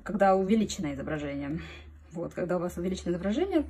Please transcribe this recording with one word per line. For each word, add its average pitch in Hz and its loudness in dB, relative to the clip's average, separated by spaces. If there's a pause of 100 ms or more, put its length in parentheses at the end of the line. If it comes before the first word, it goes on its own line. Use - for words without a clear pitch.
когда 196 6
увеличено 190 2
изображение. 147 -4 (520)
Вот, 165 -8
когда 180 -2
у - 0
вас 180 -4
увеличено 185 -2
изображение, 262 0